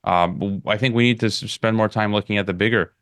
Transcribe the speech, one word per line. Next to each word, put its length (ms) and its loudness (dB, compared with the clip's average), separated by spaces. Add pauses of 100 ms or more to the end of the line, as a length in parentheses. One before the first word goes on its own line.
um, 340 0
w-, 260 -4
I 120 0
think 180 -2
we 80 4
need 160 2
to 60 0
s-, 260 -4
spend 240 0
more 140 2
time 240 -2
looking 240 0
at 80 0
the 80 -4
bigger 480 0